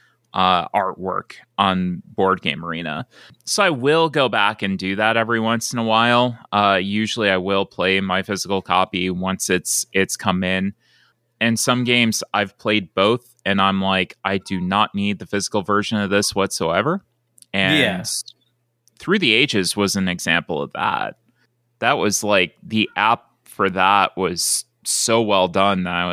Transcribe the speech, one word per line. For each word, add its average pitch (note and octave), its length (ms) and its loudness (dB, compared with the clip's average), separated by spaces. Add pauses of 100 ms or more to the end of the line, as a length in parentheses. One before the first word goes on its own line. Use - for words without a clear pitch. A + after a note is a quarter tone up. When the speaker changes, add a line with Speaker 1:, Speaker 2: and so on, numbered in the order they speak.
(360)
Speaker 1:
uh, F#2 320 2
artwork F#2 640 -4 (260)
on F#2 460 0
Board F#2+ 380 0
Game D#2 220 -4
Arena. E2 440 -8 (360)
So - 200 -2
I F#3 60 2
will D#3 380 2
go C#3+ 200 0
back G#2+ 340 0
and G2 160 -2
do F#2+ 180 -4
that A2 200 2
every A2+ 240 0
once A2+ 320 -2
in A#2+ 80 -4
a A#2 40 -2
while. A#2+ 540 2 (140)
Uh, G2+ 280 4
usually G#2 500 -2
I F#2+ 80 2
will G2 280 0
play F#2+ 340 0
my F#2+ 220 -2
physical F#2+ 400 -4
copy F#2 480 0
once F#2 400 -4
it's, - 420 -2
it's F#2+ 240 -2
come F#2 280 -2
in. F#2+ 300 -2 (640)
And A#2 180 0
some B2 260 0
games A#2+ 380 0 (120)
I've G2+ 240 -2
played G#2+ 360 -2
both, A2 400 0 (100)
and G2 160 0
I'm G2 220 2
like, F#2+ 420 0
"I G2 140 -2
do F#2+ 220 -6
not G2 340 0
need G2+ 240 -2
the F2+ 80 -14
physical G2+ 360 -2
version G#2 360 -2
of G2+ 100 -2
this G2+ 260 0
whatsoever." G2 680 0 (500)
And G2 260 2
Speaker 2:
Yeah. G2+ 260 0 (920)
Speaker 1:
Through G3 200 -2
the C3 160 2
Ages A2 420 0
was G2+ 200 0
an F#2 120 0
example E2+ 540 -2
of C#2 100 -8
that. B1+ 440 -4 (640)
That B2 180 2
was, G2 260 -2
like, G2 380 2
the A2 340 0
app G#2+ 300 2 (180)
for - 240 -2
that F#2+ 480 4
was F2+ 480 -2 (200)
so - 360 0
well G2+ 280 2
done F#2+ 360 2
that F2 100 -4
I F2 180 -2